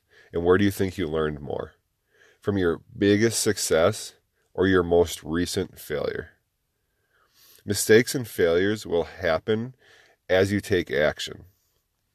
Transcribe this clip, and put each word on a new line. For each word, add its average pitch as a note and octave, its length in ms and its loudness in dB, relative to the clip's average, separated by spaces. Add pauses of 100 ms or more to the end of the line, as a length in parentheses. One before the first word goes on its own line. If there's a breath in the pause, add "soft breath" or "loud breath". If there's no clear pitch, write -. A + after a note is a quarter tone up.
(320 soft breath)
and E2+ 140 -4
where F2+ 120 6
do G2+ 60 2
you G2 80 2
think F#2+ 260 -6
you F2+ 100 -4
learned D#2 340 -4
more? - 320 -10 (680 soft breath)
From G2+ 180 -4
your E2+ 240 0 (160)
biggest G#2 440 2
success - 720 0 (400)
or F#2 140 0
your F#2 160 4
most E2+ 400 2
recent F2 560 -6
failure? - 520 -8 (1300 soft breath)
Mistakes G#2+ 480 4
and B2+ 140 -6
failures F#2+ 580 0
will E2+ 200 -2
happen G#2+ 680 -4 (540 soft breath)
as G2 220 2
you G2+ 80 0
take F2+ 320 -2
action. - 540 -2 (680)